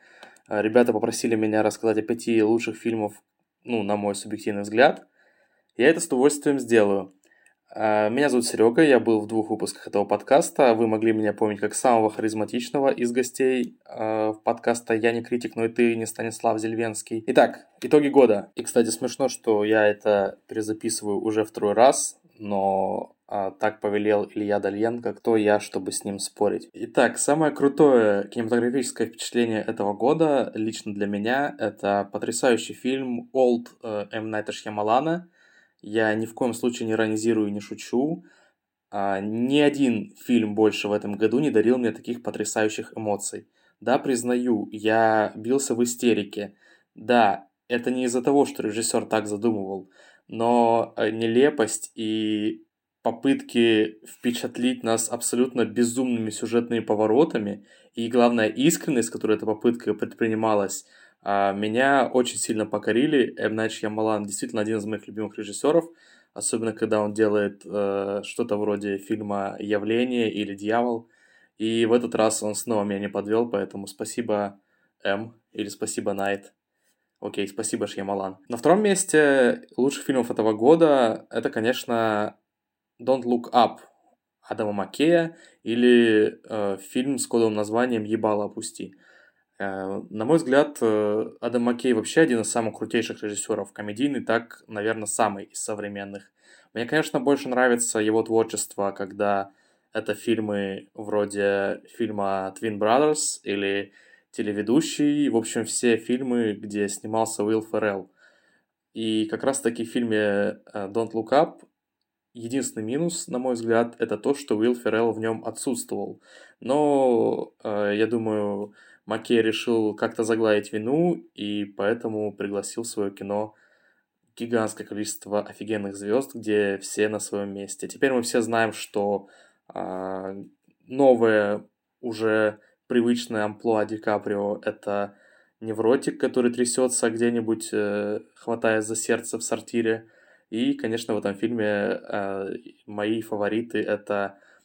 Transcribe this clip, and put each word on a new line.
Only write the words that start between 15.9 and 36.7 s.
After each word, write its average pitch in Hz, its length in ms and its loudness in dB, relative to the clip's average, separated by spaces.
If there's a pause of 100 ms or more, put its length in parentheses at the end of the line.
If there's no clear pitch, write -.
не 113 120 -4
Станислав 113 520 -2
Зельвенский". 110 680 -4
Итак, 120 400 4 (140)
итоги 143 260 4
года. 120 480 6
И, 120 80 -8
кстати, 117 260 2
смешно, 127 400 -2
что 107 340 0
я 107 220 4
это 104 640 2
перезаписываю 107 720 -4
уже 110 240 0
второй 104 280 -2
раз, 123 460 4 (180)
но, 98 800 -4 (120)
а, 98 240 -4
так 107 280 -4
повелел 104 560 0
Илья 104 240 0
Дольенко, 107 540 -2
кто 113 240 2
я, 104 240 4
чтобы 98 320 -6
с - 100 -6
ним 98 160 -6
спорить. - 540 -2
Итак, - 460 0
самое 151 340 2
крутое 131 720 4
кинематографическое 120 800 -2
впечатление 113 540 -2
этого 104 320 -2
года 135 600 2
лично 110 380 -6
для 101 140 -2
меня — 117 520 -2
это 101 520 -2
потрясающий 117 600 0
фильм 127 580 -4
"Олд", 123 380 2 (140)
э, 104 280 -6
М. 110 200 -6
Найта 104 200 -4
Шьямалана. 120 800 0 (540)
Я 107 300 2
ни 110 140 -2
в - 80 -16
коем 123 180 -2
случае 120 340 -2